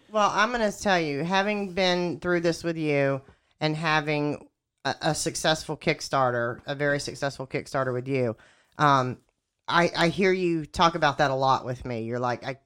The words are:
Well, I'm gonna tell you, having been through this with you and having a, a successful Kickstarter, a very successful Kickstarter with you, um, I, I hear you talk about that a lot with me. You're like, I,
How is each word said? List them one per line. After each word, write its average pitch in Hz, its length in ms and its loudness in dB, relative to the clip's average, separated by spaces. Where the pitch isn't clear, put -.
Well, 208 220 2
I'm 214 180 2
gonna 226 200 0
tell 190 280 2
you, 147 240 -2
having 196 500 0
been 180 460 0
through 175 220 0
this 170 220 0
with 165 140 -2
you 139 440 2
and 156 160 0
having 151 720 0
a, 135 180 -2
a 156 140 0
successful 156 600 -2
Kickstarter, 123 880 -2
a 143 80 -4
very 143 260 0
successful 139 460 -6
Kickstarter 135 480 -4
with 123 140 -4
you, 127 280 0
um, 135 400 2
I, 170 280 4
I 170 120 4
hear 185 240 2
you 170 340 0
talk 170 300 2
about 151 240 2
that 147 100 4
a 135 60 0
lot 131 300 2
with 123 200 -8
me. 123 160 -4
You're 117 180 -6
like, 123 240 -4
I, 131 220 -8